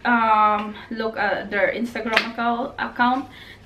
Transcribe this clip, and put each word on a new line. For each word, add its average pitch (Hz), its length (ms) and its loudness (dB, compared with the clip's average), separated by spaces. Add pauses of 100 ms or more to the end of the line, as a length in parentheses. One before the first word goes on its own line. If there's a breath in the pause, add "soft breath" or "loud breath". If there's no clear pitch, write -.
um, 214 680 4 (160 loud breath)
look 220 280 -4
at 202 340 -2
their 196 200 2
Instagram 226 600 -2
account, 240 460 -2
account 247 500 0 (360 loud breath)